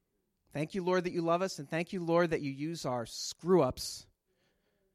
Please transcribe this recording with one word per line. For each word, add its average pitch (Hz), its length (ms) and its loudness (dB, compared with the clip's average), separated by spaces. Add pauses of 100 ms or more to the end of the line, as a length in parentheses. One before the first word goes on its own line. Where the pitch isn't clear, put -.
(520)
Thank 151 220 -6
you, 190 80 -2
Lord, 180 220 2
that 180 80 -4
you 175 100 -2
love 170 200 2
us, 190 160 -4
and 139 100 -12
thank 165 240 -4
you, 185 100 -4
Lord, 170 280 4
that 160 100 0
you 139 100 -6
use 151 360 -6
our 123 180 -2
screw-ups - 1040 0 (880)